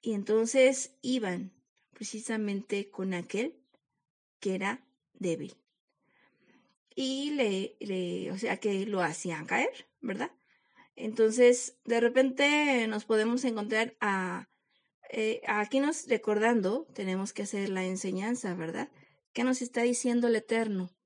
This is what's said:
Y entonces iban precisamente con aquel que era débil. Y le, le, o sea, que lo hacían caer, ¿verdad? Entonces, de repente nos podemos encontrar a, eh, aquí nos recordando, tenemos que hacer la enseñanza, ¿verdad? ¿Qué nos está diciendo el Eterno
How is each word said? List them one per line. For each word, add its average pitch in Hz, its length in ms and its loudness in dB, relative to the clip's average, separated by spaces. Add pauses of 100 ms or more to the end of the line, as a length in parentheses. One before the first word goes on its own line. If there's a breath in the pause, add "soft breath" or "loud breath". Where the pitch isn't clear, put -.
Y 226 120 -4
entonces 233 880 4
iban 190 500 -2 (400)
precisamente 208 960 -4
con 190 240 -4
aquel 196 460 -4 (800)
que 190 160 -2
era 202 320 -6 (260)
débil. 160 440 -6 (1400 soft breath)
Y 269 360 -4
le, 208 500 -2
le, 185 500 -6
o 190 60 -8
sea, 202 200 -4
que 202 280 -2
lo 202 160 -2
hacían 165 440 -4
caer, - 440 -4 (100)
¿verdad? 233 320 -6 (640 soft breath)
Entonces, 226 880 4
de 233 160 2
repente 262 880 4
nos 214 160 -4
podemos 226 400 2
encontrar 220 560 0
a, 190 480 -2 (600)
eh, 220 380 -2
aquí 208 340 0
nos 302 260 -2
recordando, 220 840 2
tenemos 190 400 -4
que - 100 -6
hacer 196 240 -4
la 190 160 -2
enseñanza, 190 720 -4
¿verdad? 170 360 -6 (460 soft breath)
¿Qué 233 80 0
nos 254 180 2
está 240 200 -2
diciendo 240 460 2
el 226 100 4
Eterno 214 580 -2 (100)